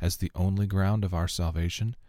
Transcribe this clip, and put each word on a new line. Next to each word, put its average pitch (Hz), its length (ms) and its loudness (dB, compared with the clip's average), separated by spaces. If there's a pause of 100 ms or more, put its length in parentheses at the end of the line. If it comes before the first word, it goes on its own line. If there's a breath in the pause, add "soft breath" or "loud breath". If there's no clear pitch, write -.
as 85 160 0
the - 180 -2
only 98 320 2
ground 98 380 2
of 92 80 -2
our 87 160 0
salvation? 85 680 -2 (140)